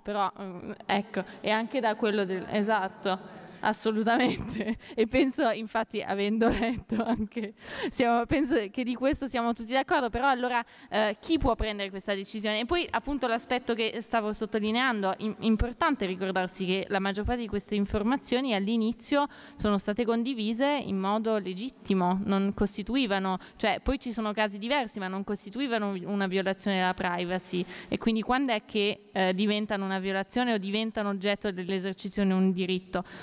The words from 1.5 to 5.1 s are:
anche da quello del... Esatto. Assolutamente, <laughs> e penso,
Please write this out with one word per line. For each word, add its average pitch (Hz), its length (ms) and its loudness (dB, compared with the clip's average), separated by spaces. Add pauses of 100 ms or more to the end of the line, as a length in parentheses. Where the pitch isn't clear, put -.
anche 226 280 0
da 220 160 2
quello 214 300 2
del... 185 240 -4
Esatto. 202 920 -2 (240)
Assolutamente, 220 1080 0 (120)
<laughs> - 60 -18
e 220 140 2
penso, 262 420 2